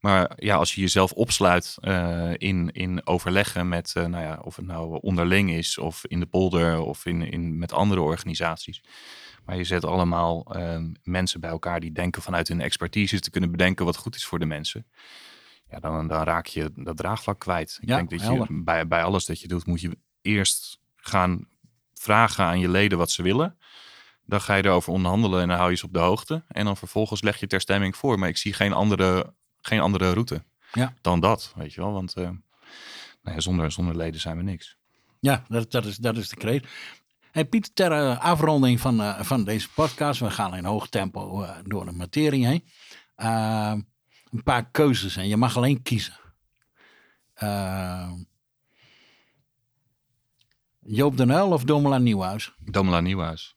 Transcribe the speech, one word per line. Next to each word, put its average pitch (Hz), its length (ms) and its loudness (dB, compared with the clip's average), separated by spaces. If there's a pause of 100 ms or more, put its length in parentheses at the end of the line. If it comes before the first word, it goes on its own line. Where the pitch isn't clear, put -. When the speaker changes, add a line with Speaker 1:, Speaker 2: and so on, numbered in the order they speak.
Speaker 1:
Maar 95 360 4
ja, 101 200 2
als 78 180 2
je 98 60 -4
jezelf 92 320 4
opsluit, 92 680 2
eh, 87 560 0
in, 90 360 0
in 90 340 -6
overleggen 90 640 0
met, 87 260 -4
eh, 87 120 0
nou 87 180 -4
ja, 80 180 -8
of - 140 -14
het 92 100 -12
nou 82 340 -8
onderling 92 520 2
is 82 260 -4
of 80 280 -8
in 87 140 -4
de 87 60 -2
polder 85 540 2
of - 260 -6
in, 85 240 -4
in, 82 280 -4
met 85 140 -6
andere 98 280 2
organisaties. 82 840 -4 (640)
Maar 92 120 -8
je 90 80 -4
zet 85 200 -2
allemaal, 85 600 0 (100)
ehm, 85 300 -6 (180)
mensen 90 380 -4
bij 82 100 -8
elkaar 85 300 -4
die 82 120 -8
denken 87 300 -4
vanuit 85 260 -2
hun 85 120 -2
expertise 95 600 -2
te - 100 -8
kunnen 87 200 0
bedenken 90 340 2
wat 85 120 2
goed - 180 -10
is - 100 -8
voor - 140 -6
de 82 80 -2
mensen. 78 400 -6 (840)
Ja, - 100 -14
dan, 80 280 -4
dan 80 140 0
raak 82 240 0
je 78 280 -4
dat 78 220 -10
draagvlak 101 420 -4
kwijt. 85 420 -4
Ik 110 80 -8
Speaker 2:
Ja, 123 80 2
Speaker 1:
denk 87 140 -2
dat 85 100 -6
Speaker 2:
helder. 117 320 0
Speaker 1:
je 82 100 -4
bij, 82 240 0
bij 85 160 2
alles 92 240 2
dat - 140 -6
je - 80 -16
doet, 87 180 -4
moet 85 140 0
je 82 180 -8 (240)
eerst - 560 0 (180)
gaan 90 500 0 (480)
vragen 110 500 4
aan 87 160 2
je 90 80 2
leden 95 300 4
wat 85 120 2
ze - 120 -2
willen. 123 340 0 (680)
Dan 101 140 0
ga - 140 0
je 98 100 4
erover 87 280 4
onderhandelen 92 500 2
en 87 60 2
dan 87 80 2
hou 90 140 2
je 90 60 0
ze - 80 -6
op 85 80 -12
de 90 60 0
hoogte. 104 500 2
En - 160 -4
dan 101 120 0
vervolgens 107 460 -4
leg 104 140 2
je - 100 -8
ter 95 140 0
stemming 98 360 0
voor. 123 220 0
Maar 95 100 2
ik 80 80 -2
zie 101 160 -4
geen 101 200 2
andere, 92 600 2 (260)
geen 110 200 0
andere 90 320 2
route 107 320 -2 (280)
Speaker 2:
Ja. 123 280 -2
Speaker 1:
dan 87 200 2
dat, 101 360 2
weet 78 180 -12
je 82 60 -12
wel. 98 120 -4
Want, 92 220 -8
eh, 92 100 -6 (1000)
nou 90 140 -8
ja, 80 40 -6
zonder, 85 320 0
zonder 87 240 -2
leden 80 240 -6
zijn 82 160 -6
we 85 60 -6
niks. 92 340 -8 (440)
Speaker 2:
Ja, 135 280 2
dat, 113 220 -2
dat 117 140 0
is, 101 120 -8
dat 113 200 -2
is 104 120 -6
de - 80 -12
kreet. 127 300 -2 (640)
Hey 156 140 0
Piet, - 300 -2
ter, 180 180 2
eh, 139 260 2
afronding 151 600 4
van, 120 220 2
eh, 104 180 -2
van 113 240 0
deze 107 300 -2
podcast. 147 460 0
We 110 100 -2
gaan 92 260 -4
in 90 80 -6
hoog 101 240 -2
tempo, 95 540 -4
eh, 87 80 -8 (140)
door 98 200 -6
de 87 80 -10
materie 131 540 0
heen. 151 180 2 (520)
Eh, 110 560 0 (580)
een 117 120 -6
paar 120 280 0
keuzes 123 460 2
en 92 120 -2
je 104 80 2
mag 120 200 2
alleen 127 260 2
kiezen. - 320 -2 (1200)
Eh, 95 760 -4 (2750)
Joop 127 360 2
den 127 140 6
Uyl 175 220 4
of 135 120 2
Domela 143 340 4
Nieuwhuis? 104 540 0 (120)
Speaker 1:
Domela 92 360 4
Nieuwhuis. 85 560 -4